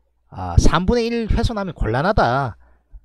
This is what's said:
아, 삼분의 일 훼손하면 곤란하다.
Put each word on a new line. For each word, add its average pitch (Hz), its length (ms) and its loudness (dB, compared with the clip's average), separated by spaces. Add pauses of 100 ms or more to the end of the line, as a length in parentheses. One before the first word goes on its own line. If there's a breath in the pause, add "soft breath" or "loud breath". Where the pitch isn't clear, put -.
(280)
아, 90 300 -8
삼분의 214 480 4
일 233 240 -4
훼손하면 208 440 -2
곤란하다. 135 800 0 (480)